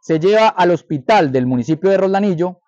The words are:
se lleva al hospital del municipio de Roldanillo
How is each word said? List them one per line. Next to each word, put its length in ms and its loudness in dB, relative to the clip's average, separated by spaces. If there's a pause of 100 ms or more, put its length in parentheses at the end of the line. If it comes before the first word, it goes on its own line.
se 180 -2
lleva 280 2
al 240 0
hospital 600 0
del 140 0
municipio 440 -2
de 80 2
Roldanillo 720 -2